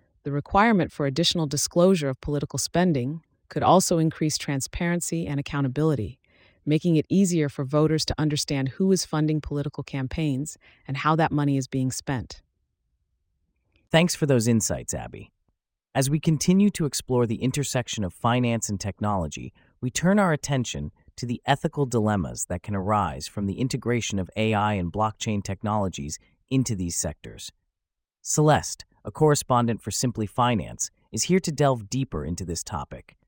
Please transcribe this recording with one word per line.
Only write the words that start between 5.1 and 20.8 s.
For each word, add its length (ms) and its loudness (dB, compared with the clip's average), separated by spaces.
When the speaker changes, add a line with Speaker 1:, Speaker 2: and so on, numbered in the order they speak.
Speaker 1:
and 120 -2
accountability, 800 -2
making 300 2
it 140 4
easier 380 2
for 160 -6
voters 420 2
to 120 -4
understand 520 -2
who 220 0
is 140 2
funding 340 0
political 440 -6
campaigns 720 -4
and 100 -6
how 180 2
that 160 2
money 260 2
is 100 -2
being 240 -2
spent. 500 -8
Speaker 2:
Thanks 260 4
for 100 0
those 220 4
insights, 460 0
Abby. 400 -10
As 160 0
we 80 0
continue 520 4
to 160 -2
explore 420 0
the 160 -2
intersection 640 -2
of 80 -6
finance 560 0
and 100 -4
technology, 720 -4
we 80 -4
turn 280 2
our 140 4
attention 600 -2